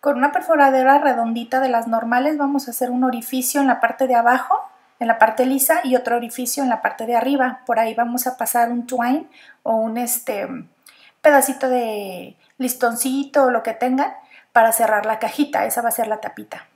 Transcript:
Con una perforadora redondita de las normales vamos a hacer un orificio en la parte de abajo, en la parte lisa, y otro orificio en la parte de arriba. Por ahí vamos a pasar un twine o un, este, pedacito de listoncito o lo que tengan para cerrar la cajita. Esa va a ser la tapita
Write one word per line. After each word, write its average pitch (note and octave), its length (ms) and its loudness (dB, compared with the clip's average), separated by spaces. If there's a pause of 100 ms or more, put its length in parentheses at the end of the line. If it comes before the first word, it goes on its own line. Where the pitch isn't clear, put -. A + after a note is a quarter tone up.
Con C#4 180 0
una C#4+ 140 2
perforadora C#4 640 4
redondita A#3 640 0
de C4+ 80 0
las A#3 180 0
normales A#3+ 520 0
vamos C#4 280 -2
a A#3 60 -12
hacer A#3+ 180 -2
un B3 140 0
orificio B3+ 560 -2
en C4+ 80 2
la A#3+ 120 0
parte B3 280 0
de B3 80 2
abajo, B3+ 420 2 (400)
en A#3+ 80 -4
la A3+ 120 2
parte A3+ 280 4
lisa, C#4 380 2
y B3+ 100 0
otro B3 220 0
orificio A#3+ 480 -6
en B3+ 40 0
la A3+ 140 -2
parte - 240 -4
de A#3+ 80 -2
arriba. B3+ 520 0
Por A3+ 120 -2
ahí A3+ 160 -2
vamos A#3+ 320 -2
a B3+ 100 -6
pasar A#3 340 0
un A#3+ 160 -4
twine B3+ 420 -2 (340)
o A3+ 140 -2
un, A3 200 -2
este, G#3+ 520 -6 (760)
pedacito C#4 460 4
de G#3 680 -4 (220)
listoncito C4 880 0
o B3+ 60 4
lo A3+ 120 0
que A3 120 -6
tengan C4 380 -2 (400)
para A3+ 200 6
cerrar G#3+ 340 2
la A3 140 -2
cajita. A#3+ 460 -2
Esa A#3 160 -2
va A#3 80 0
a - 20 -4
ser A3 160 -2
la G#3+ 120 -2
tapita - 560 -14